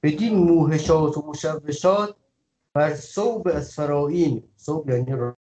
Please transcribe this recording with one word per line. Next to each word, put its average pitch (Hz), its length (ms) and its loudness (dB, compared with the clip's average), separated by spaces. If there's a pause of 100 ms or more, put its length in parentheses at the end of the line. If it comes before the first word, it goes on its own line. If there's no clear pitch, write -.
بدین 202 320 0
موحشات 160 800 4
و 147 100 -8
مشوشات 160 880 -2 (600)
بر 151 200 2
صوب 208 540 -4
اسفرائین، 147 920 -2 (140)
صوب 147 340 -6
یعنی 127 220 -2 (280)